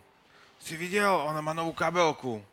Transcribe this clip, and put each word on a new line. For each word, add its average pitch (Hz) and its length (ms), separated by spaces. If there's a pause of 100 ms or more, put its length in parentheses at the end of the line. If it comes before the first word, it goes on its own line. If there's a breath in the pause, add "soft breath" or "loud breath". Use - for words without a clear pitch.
(560 loud breath)
„Si - 200
videl? 185 320
Ona 156 360
má 156 80
novú 165 240
kabelku. 160 640 (120)